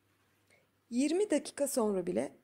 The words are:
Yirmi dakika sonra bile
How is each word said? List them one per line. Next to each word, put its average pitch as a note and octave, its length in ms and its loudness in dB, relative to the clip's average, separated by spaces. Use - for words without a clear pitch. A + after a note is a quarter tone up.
Yirmi D4+ 400 2
dakika C#4+ 380 0
sonra G#3 400 0
bile A3 240 -2